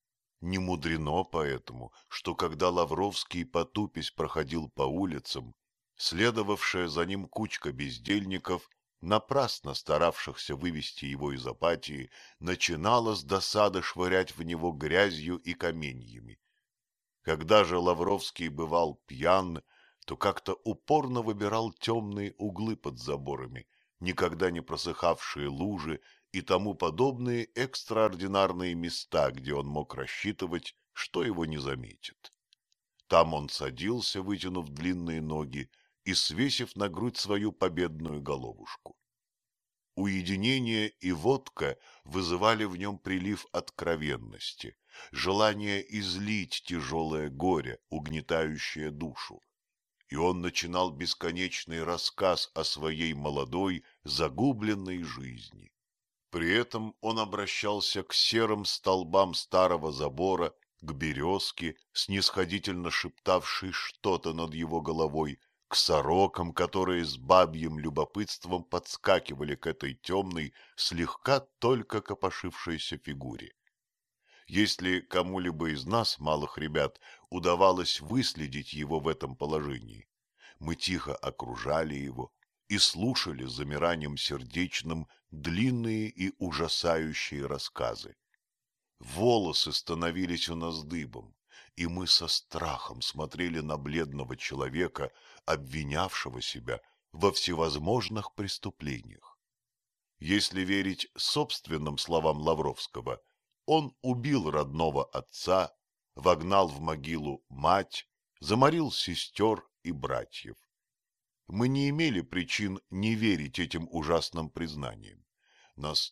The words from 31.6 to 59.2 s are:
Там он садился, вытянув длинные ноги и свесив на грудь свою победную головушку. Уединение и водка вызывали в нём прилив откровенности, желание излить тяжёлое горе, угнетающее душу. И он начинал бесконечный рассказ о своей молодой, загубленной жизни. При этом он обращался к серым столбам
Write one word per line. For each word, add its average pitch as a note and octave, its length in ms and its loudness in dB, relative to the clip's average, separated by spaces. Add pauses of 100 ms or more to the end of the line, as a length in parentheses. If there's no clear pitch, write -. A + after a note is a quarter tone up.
Там E2 280 6
он D2 140 -4
садился, F#2+ 760 -4
вытянув F#2 460 -4
длинные E2 520 -2
ноги D2+ 500 -6 (380)
и F#2 60 0
свесив A#2+ 640 0
на G2+ 120 0
грудь G2+ 300 -4
свою G2+ 340 0
победную D#2+ 720 -2
головушку. B1+ 720 -8 (1000)
Уединение G#2 920 0 (120)
и F2+ 120 0
водка E2 640 0 (280)
вызывали F#2+ 600 2
в F#2 120 -4
нём G2+ 220 -6
прилив F#2+ 540 -2
откровенности, D2 1200 -4 (380)
желание G2+ 720 2 (140)
излить G2+ 640 -2
тяжёлое D#2 640 -2
горе, C#2+ 500 0 (120)
угнетающее D#2 1000 -2
душу. C#2+ 520 -10 (640)
И - 80 -8
он F2+ 240 4
начинал F2 500 0
бесконечный E2+ 920 -4
рассказ F2 720 0
о D#2+ 100 -2
своей D#2 480 -2
молодой, D2 720 -2 (200)
загубленной F#2 960 0
жизни. A#1+ 680 -12 (600)
При E2+ 200 0
этом A2 520 0
он A2+ 160 0
обращался G2+ 840 -2
к - 120 -8
серым G#2+ 500 4
столбам F#2 680 4